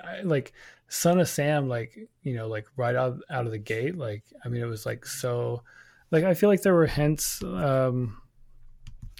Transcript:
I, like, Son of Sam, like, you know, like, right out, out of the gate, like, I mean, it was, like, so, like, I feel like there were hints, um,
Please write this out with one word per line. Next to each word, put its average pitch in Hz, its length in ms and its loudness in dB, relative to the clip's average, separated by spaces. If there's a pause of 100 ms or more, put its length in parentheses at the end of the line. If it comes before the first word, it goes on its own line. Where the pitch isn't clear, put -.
I, 170 180 -12
like, 156 300 0 (380)
Son 175 320 4
of - 80 2
Sam, 143 400 0
like, 117 280 -6 (260)
you 127 120 -4
know, 113 140 -6
like, 107 260 -6
right 123 180 0
out, 127 260 0 (100)
out 123 160 -4
of 113 80 -4
the 110 40 -6
gate, 113 400 -4
like, 107 260 -8 (200)
I 120 60 -8
mean, 120 120 -4
it 117 40 -4
was, 110 200 -8
like, 117 200 -6
so, 120 580 -4 (480)
like, 160 140 4
I 185 80 4
feel 208 160 6
like 196 120 6
there 196 120 4
were 165 140 6
hints, - 540 0
um, 131 800 0 (1000)